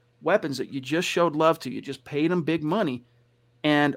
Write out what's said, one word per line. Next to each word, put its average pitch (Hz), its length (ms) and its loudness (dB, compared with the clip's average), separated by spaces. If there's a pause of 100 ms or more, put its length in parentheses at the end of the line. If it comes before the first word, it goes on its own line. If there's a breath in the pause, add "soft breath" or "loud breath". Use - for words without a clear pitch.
(200)
weapons 156 380 0
that - 120 -6
you 135 120 -8
just 156 260 -2
showed 170 260 0
love 160 260 4
to. 127 100 -8
You 107 100 -8
just 135 240 -12
paid 151 260 0
them 180 120 0
big 156 200 -2
money, 151 420 -2 (600)
and 147 320 2